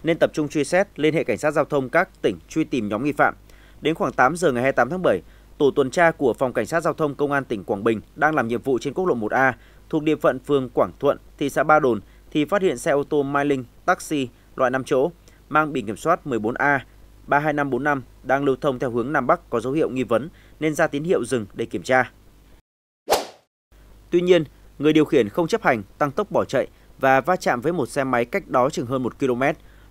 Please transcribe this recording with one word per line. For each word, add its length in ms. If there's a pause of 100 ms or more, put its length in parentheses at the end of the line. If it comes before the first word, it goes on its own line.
nên 160
tập 140
trung 160
truy 160
xét, 340
liên 160
hệ 100
cảnh 140
sát 120
giao 140
thông 240
các 200 (140)
tỉnh 160 (100)
truy 160
tìm 240
nhóm 160
nghi 80
phạm. 220 (460)
Đến 140
khoảng 180
tám 240
giờ 160
ngày 100
hai 60
mươi 80
tám 140
tháng 120
bảy, 200 (360)
tổ 120
tuần 200
tra 200
của 240
Phòng 180
Cảnh 140
sát 140
Giao 120
thông 220
Công 180
an 120
tỉnh 200
Quảng 200
Bình 160 (160)
đang 180
làm 140
nhiệm 140
vụ 160
trên 160
quốc 120
lộ 80
một 180
A 240 (320)
thuộc 140
địa 140
phận 220
phường 300
Quảng 300
Thuận, 200 (200)
thị 120
xã 120
Ba 180
Đồn 200 (300)
thì 140
phát 180
hiện 160
xe 120
ô 140
tô 180
Mai 220
Linh 200 (200)
Taxi 440 (280)
loại 140
năm 140
chỗ 260 (380)
mang 240
biển 140
kiểm 100
soát 300
mười 120
bốn 160
A 320 (400)
ba 120
hai 140
năm 180
bốn 140
năm 180 (200)
đang 220
lưu 160
thông 180
theo 120
hướng 220
Nam 140
Bắc 240
có 100
dấu 120
hiệu 180
nghi 140
vấn 240 (320)
nên 140
ra 120
tín 180
hiệu 200
dừng 300
để 100
kiểm 180
tra. 280 (2000)
Tuy 100
nhiên, 240 (340)
người 140
điều 120
khiển 240
không 200
chấp 140
hành, 200 (160)
tăng 120
tốc 200
bỏ 140
chạy 220 (340)
và 200
va 160
chạm 240
với 120
một 140
xe 180
máy 200
cách 240
đó 220
chừng 160
hơn 160
một 160
ki-lô-mét. 380 (340)